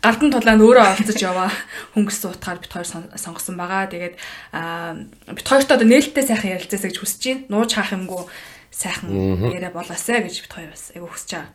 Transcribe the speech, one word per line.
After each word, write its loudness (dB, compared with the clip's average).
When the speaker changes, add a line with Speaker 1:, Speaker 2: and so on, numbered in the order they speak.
Speaker 1:
гартан 4
тулаанд 6
өөрөө 10
олцож -2
яваа 0
<laughs> -14
хүн 2
гэсэн -8
утгаар -10
бид -20
хоёр -8
сон-, -12
сонгосон -10
байгаа. -4
Тэгээд, -10
аа, -8
бид -12
хоёртой 4
одоо 4
нээлттэй 6
сайхан -2
ярилцаасаа -6
гэж -8
хүсэж -8
байна. -4
Нууж 0
хаах -2
юмгүй -8
сайхан -8
Speaker 2:
Мгм. 0
Speaker 1:
яриа -8
болоосай -4
гэж -10
бид -20
хоёр -16
бас -20
айгу -14
хүсэж -14
байгаа. -14